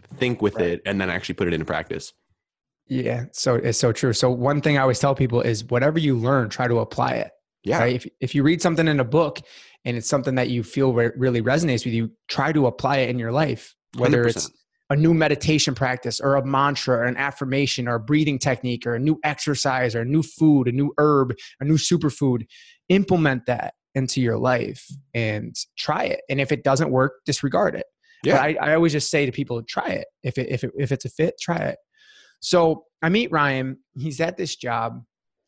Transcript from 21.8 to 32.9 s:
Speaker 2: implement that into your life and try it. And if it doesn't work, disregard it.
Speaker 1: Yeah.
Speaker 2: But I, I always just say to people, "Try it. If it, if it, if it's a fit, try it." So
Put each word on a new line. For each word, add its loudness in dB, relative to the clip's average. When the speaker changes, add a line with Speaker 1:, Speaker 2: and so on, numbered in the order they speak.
Speaker 2:
implement 2
that -2
into 0
your 2
life -2
and -4
try -2
it. -2
And -2
if -2
it -2
doesn't 2
work, 2
disregard 0
it. -8
Speaker 1:
Yeah. 4
Speaker 2:
But 4
I, 0
I 4
always 4
just -2
say 2
to -2
people, -6
"Try -6
it. -6
If -6
it, -2
if -4
it, -6
if -2
it's -4
a -10
fit, -2
try -4
it." -4
So 2